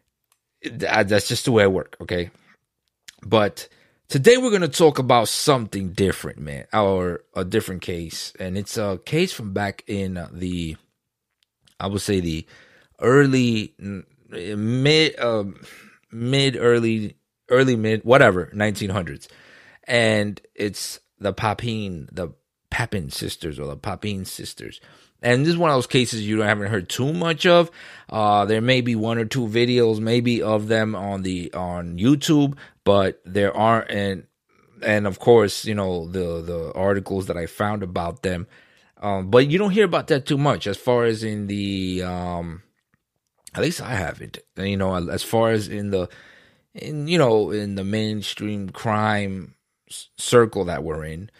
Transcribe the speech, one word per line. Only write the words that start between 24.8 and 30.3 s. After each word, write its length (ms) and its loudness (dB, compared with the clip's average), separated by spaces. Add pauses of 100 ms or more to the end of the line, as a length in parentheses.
And 180 4
this 120 2
is 40 -2
one 140 2
of 60 4
those 100 -2
cases 400 0
you 140 0
haven't 280 0
heard 200 -2
too 220 -2
much 360 0
of. 240 6 (360)
Uh, 380 2
there 160 2
may 200 2
be 140 0
one 220 -2
or 80 0
two 220 -4
videos, 520 2
maybe, 440 0